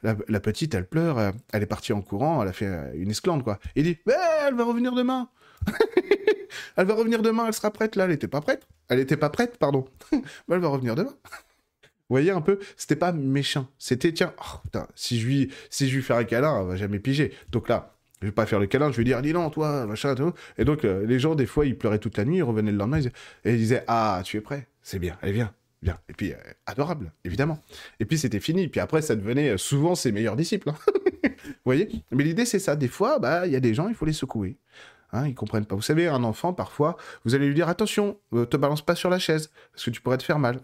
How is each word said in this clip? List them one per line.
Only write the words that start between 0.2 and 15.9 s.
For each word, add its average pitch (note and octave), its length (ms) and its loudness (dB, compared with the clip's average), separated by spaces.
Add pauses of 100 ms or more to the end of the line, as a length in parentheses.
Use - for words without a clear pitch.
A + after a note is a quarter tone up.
la G#2+ 140 2
petite, A2 340 -2
elle F2+ 100 0
pleure, D#3+ 320 0
euh, G#2 140 2 (220)
elle G#2 100 0
est G2+ 40 0
partie - 260 -4
en G#2 100 0
courant, A#2+ 400 0
elle G2 60 0
a F2+ 40 -4
fait, G#2 140 -4
euh, D#2+ 300 -6
une F#2 120 -4
esclande, C3+ 360 0
quoi. » G#2 160 -4 (160)
Il C#3 80 4
dit, « E3+ 220 0
Mais G#4 80 4 (300)
elle C#4 120 2
va A#3 80 2
revenir A#3+ 280 0
demain. B3 360 0 (360)
<laughs> G#3 100 -4 (1000)
Elle F#3 100 4
va G#3+ 80 2
revenir A3+ 280 2
demain, A3+ 240 2
elle A3 80 0
sera G#3+ 160 0
prête, A3 240 -2
là, F#3 120 2
elle F3+ 40 2
était D3 160 0
pas C#3+ 140 -2
prête. » - 260 -2 (220)
Elle B2 100 4
était C#3 180 2
pas D3 140 2
prête, A#3+ 280 -2
pardon. C#3 280 2 (120)
<laughs> « - 140 -20
Mais - 440 -2
elle F#3 40 4
va F3+ 60 0
revenir C3 300 0
demain. » A#3+ 180 -2 (720)
Vous - 40 -20 (220)
voyez C#3+ 220 4
un F3+ 80 0
peu, F#3+ 180 2 (180)
c'était - 200 0
pas F3 160 0
méchant. C#3 560 -2 (100)
C'était, « D3 340 0
Tiens, E3+ 280 0
oh, - 240 -12
putain, - 320 -6
si - 240 -2
je A2 80 -2
lui, C3+ 240 2 (180)
si C#3 180 -2
je B2+ 60 0